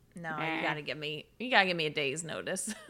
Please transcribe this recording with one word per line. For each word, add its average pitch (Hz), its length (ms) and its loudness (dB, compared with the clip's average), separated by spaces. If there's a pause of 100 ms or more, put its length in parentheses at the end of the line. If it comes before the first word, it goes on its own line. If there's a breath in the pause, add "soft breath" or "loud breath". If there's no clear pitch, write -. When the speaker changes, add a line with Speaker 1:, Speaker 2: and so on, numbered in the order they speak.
(140)
Speaker 1:
no, 170 160 -8
Speaker 2:
Nah. 160 260 0
Speaker 1:
you 160 60 0
gotta 151 200 0
give 143 160 -4
me, 151 280 -6 (120)
you 247 120 -6
gotta 202 160 8
give 180 100 2
me 156 100 2
a 151 40 0
day's 147 340 0
notice. 156 500 -4 (140)